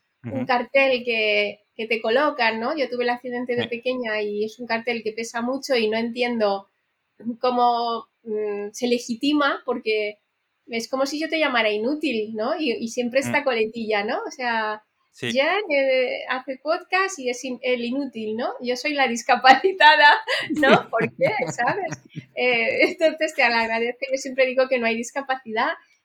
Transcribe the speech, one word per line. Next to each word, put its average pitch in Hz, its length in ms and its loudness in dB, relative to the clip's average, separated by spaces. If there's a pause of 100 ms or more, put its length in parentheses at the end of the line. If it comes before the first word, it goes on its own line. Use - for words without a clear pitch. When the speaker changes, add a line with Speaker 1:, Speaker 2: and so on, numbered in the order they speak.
(240)
Speaker 1:
un 254 160 -6
Speaker 2:
Ujú. 247 60 -4
Speaker 1:
cartel 254 580 2
que, 214 560 0 (160)
que 226 120 -8
te 226 140 -2
colocan, 233 580 2
¿no? 269 180 -2
Yo 262 120 -2
tuve 247 140 -4
el 240 60 0
accidente 247 460 -4
de 240 80 -2
Speaker 2:
Sí. 214 60 -6
Speaker 1:
pequeña 233 520 -4
y 208 240 -2
es 220 140 -10
un 240 80 -12
cartel 226 360 -4
que 214 100 -6
pesa 226 280 -8
mucho 269 340 -2
y 220 140 2
no 220 80 0
entiendo 226 680 -2 (720)
cómo, 240 680 0 (180)
mm, 208 480 -6
se 247 160 -4
legitima, 277 760 0
porque 214 540 -2 (480)
es 233 220 -6
como 262 160 0
si 294 140 -4
yo 311 100 -4
te 320 100 0
llamara 240 320 2
inútil, 226 640 -2
¿no? 226 220 -2
Y, 285 140 -2
y 226 180 -4
siempre 240 320 -2
Speaker 2:
Mm. - 40 2
Speaker 1:
esta 277 180 0
coletilla, 220 600 -2
¿no? 262 240 -4
O 311 40 -10
sea, 226 520 -4 (280)
Speaker 2:
Sí. 240 240 -6
Speaker 1:
Jan, 339 340 2
eh, 262 500 2 (100)
hace 254 340 -6
podcast 359 560 -2
y 247 100 -4
es 247 140 -4
in-, 247 180 -6
el 247 220 0
inútil, 233 540 -4
¿no? 320 240 -4
Yo 247 160 -2
soy 302 160 -4
la 269 140 2
discapacitada, 294 1040 6 (380)
<laughs> 294 60 -2
¿no? - 340 6
¿Por 226 280 0
qué? - 120 2 (220)
¿Sabes? 302 480 -4 (140)
Speaker 2:
<laughs> - 220 -14
Speaker 1:
Eh, 240 480 2
<laughs> - 140 2
entonces, 311 380 2
te 262 140 2
lo 233 60 0
agradezco. 226 540 -2
Yo 269 80 0
siempre 262 280 0
digo 254 240 2
que 254 100 2
no 233 60 0
hay 226 100 2
discapacidad, 233 760 -4 (320)